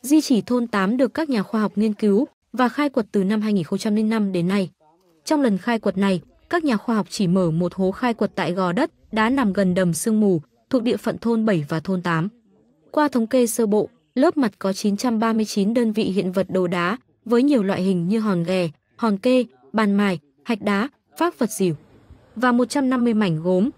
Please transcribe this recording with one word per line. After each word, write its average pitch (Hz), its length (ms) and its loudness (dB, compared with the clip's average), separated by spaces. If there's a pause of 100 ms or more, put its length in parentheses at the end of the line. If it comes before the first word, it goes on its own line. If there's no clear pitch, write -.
Di 294 200 4
chỉ 226 200 2
thôn 240 260 -2
tám 208 300 0
được 254 160 2
các 311 160 -4
nhà 214 140 0
khoa 220 180 -2
học 202 140 0
nghiên 214 180 0
cứu 208 340 2 (260)
và 240 160 2
khai 294 200 -2
quật 226 220 -2
từ 202 120 0
năm 214 180 0
hai 214 120 -2
nghìn 185 100 0
không 190 160 -4
trăm 208 160 -2
linh 220 140 0
năm 214 220 0
đến 175 160 0
nay. 190 220 0 (560)
Trong 294 160 2
lần 214 160 2
khai 226 220 -2
quật 190 180 -2
này, 190 240 0 (280)
các 339 140 0
nhà 247 140 0
khoa 226 180 -2
học 202 140 -2
chỉ 196 180 -2
mở 175 240 2
một 170 220 -2
hố 190 180 0
khai 240 220 -2
quật - 220 -2
tại 175 160 -2
gò 180 200 -2
đất, 262 200 -2 (200)
đá 220 180 0
nằm 247 240 0
gần 185 200 2
đầm 180 200 0
Sương 214 260 0
Mù, 190 220 2 (280)
thuộc 240 140 0
địa 240 140 0
phận 202 200 -4
thôn 226 280 -2
bảy 170 240 0
và 160 100 -2
thôn 185 220 -4
tám. 170 260 -2 (640)
Qua 202 160 2
thống 226 200 -2
kê 247 200 2
sơ 233 180 -2
bộ, 208 240 0 (260)
lớp 311 220 2
mặt 240 220 0
có 190 140 -2
chín 202 240 -2
trăm 226 220 -2
ba 226 140 0
mươi 220 120 0
chín 208 280 0
đơn 233 180 2
vị 214 120 -2
hiện 185 280 -2
vật 185 180 -2
đồ 180 180 0
đá, 180 300 -2 (280)
với 233 180 2
nhiều 277 200 4
loại 185 180 -2
hình 180 260 0
như 220 120 0
hòn 196 240 0
ghè, 180 260 -2 (260)
hòn 208 220 0
kê, 254 280 2 (280)
bàn 208 200 0
mài, 202 260 0 (240)
hạch 220 180 -4
đá, 208 280 -2 (280)
phác 339 220 -2
vật 220 120 -2
dìu, 175 240 0 (600)
và 247 140 2
một 240 180 2
trăm 269 200 -2
năm 254 140 0
mươi 240 100 2
mảnh 175 300 0
gốm 185 340 2